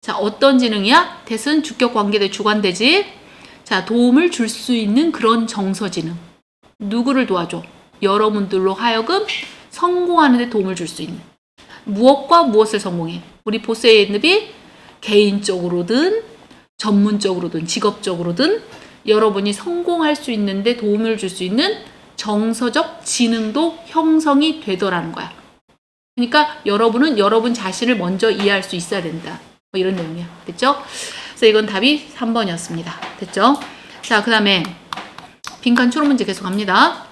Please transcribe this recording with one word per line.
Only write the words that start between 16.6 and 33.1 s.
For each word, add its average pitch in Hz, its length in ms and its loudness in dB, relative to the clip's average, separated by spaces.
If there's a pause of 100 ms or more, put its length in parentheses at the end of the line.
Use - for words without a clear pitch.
전문적으로든 196 880 0
직업적으로든 202 960 -2 (440)
여러분이 208 460 2
성공할 339 640 -2
수 294 160 -10
있는데 208 440 -2
도움을 220 420 0
줄 196 120 -6
수 185 140 -8
있는 294 380 -2 (340)
정서적 226 880 -2
지능도 233 840 -2
형성이 311 720 2
되더라는 180 520 -2
거야. - 200 -12 (840)
그러니까 240 500 0
여러분은 226 520 2
여러분 226 360 2
자신을 220 420 -2
먼저 185 340 0
이해할 202 320 0
수 190 140 -8
있어야 175 260 -6
된다. 165 380 -10 (320)
뭐 190 80 -2
이런 190 160 0
내용이야. 170 300 -8 (200)
됐죠? 262 360 -2 (480)
그래서 - 160 0
이건 214 200 4
답이 233 480 0
삼 226 200 -4
번이었습니다. 170 580 -6 (280)